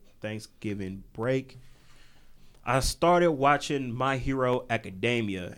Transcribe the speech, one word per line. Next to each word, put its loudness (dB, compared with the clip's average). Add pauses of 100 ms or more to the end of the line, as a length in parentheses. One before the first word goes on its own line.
(200)
Thanksgiving -8
break, -2 (1040)
I 2
started 4
watching 2
My 0
Hero 0
Academia, -2